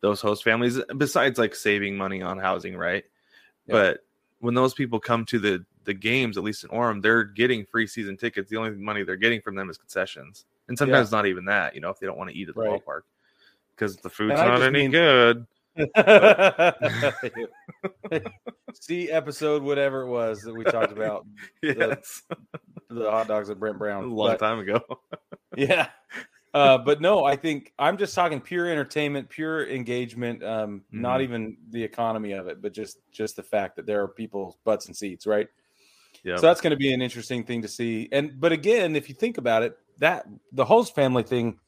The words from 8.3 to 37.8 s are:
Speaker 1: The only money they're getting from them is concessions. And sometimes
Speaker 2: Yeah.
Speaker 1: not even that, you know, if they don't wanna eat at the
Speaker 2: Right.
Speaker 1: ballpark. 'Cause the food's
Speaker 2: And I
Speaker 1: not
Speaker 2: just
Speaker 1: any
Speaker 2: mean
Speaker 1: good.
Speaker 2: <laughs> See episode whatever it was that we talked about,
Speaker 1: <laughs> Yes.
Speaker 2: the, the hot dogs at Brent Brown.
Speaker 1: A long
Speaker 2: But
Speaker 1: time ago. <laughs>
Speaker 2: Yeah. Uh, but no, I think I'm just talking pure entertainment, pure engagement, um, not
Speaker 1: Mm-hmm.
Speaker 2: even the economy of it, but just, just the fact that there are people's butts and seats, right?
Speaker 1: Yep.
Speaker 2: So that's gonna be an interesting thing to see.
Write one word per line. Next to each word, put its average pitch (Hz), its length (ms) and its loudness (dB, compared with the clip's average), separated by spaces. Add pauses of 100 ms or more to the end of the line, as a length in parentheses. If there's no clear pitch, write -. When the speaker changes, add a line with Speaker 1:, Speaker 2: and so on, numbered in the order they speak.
Speaker 1:
The 110 80 -6
only 110 120 -4
money 104 320 -6
they're 95 140 -6
getting 113 260 0
from 101 140 -10
them 95 140 -8
is 80 80 -16
concessions. 92 680 -10 (240)
And 120 100 -8
sometimes 131 320 4
Speaker 2:
Yeah. 110 80 0
Speaker 1:
not 104 80 2
even 90 200 -2
that, 98 280 0
you 73 60 -14
know, 82 100 -8
if 95 80 -10
they 95 80 -10
don't 87 120 -8
wanna 92 140 -12
eat 90 160 -10
at - 60 -14
the 113 80 -8
Speaker 2:
Right. - 240 -2
Speaker 1:
ballpark. 71 160 -10 (760)
'Cause 101 200 -4
the - 120 -16
food's 107 240 -2
Speaker 2:
And 143 80 2
I 165 80 6
Speaker 1:
not 123 100 4
Speaker 2:
just 127 100 4
Speaker 1:
any 139 200 2
Speaker 2:
mean - 20 0
Speaker 1:
good. 123 560 6 (300)
Speaker 2:
<laughs> 165 1600 6 (1400)
See 175 300 -6
episode 151 520 -2
whatever 139 400 0
it 127 60 -8
was 113 340 -2
that 113 120 -14
we 113 100 -8
talked 113 280 0
about, 107 340 -6 (180)
Speaker 1:
<laughs> - 180 -18
Yes. 139 600 -2 (680)
Speaker 2:
the, 120 60 -16
the 113 160 -2
hot 110 180 0
dogs 104 220 -2
at 101 80 -8
Brent 104 200 -6
Brown. 101 260 -6
Speaker 1:
A - 20 -8
long 110 220 0
Speaker 2:
But 113 100 0
Speaker 1:
time 110 220 0
ago. 104 200 0 (100)
<laughs> - 80 -12 (580)
Speaker 2:
Yeah. 147 320 2 (640)
Uh, 139 260 8
but 147 240 2
no, 180 220 4
I 139 120 2
think 151 420 -6
I'm 156 200 2
just 196 160 -4
talking 160 260 0
pure 175 300 -4
entertainment, 143 600 -4
pure 160 360 -6
engagement, 120 760 -6
um, 104 480 -6
not 123 300 -2
Speaker 1:
Mm-hmm. 135 40 0
Speaker 2:
even 113 320 -8 (140)
the 117 120 -6
economy 110 500 -4
of 95 140 -10
it, 90 160 -12
but 101 100 -8
just, 107 260 -14 (120)
just - 260 -8
the 98 60 -14
fact 98 340 -4
that - 100 -12
there 101 160 -2
are 98 60 -4
people's 98 560 -10
butts 107 220 -2
and - 100 -18
seats, 95 300 -10
right? 104 220 0 (760)
Speaker 1:
Yep. 90 160 -4
Speaker 2:
So 160 60 6
that's 170 160 6
gonna 156 140 2
be 139 180 0
an 127 80 -2
interesting 120 420 -6
thing 117 180 -6
to 107 60 -8
see. 117 440 -6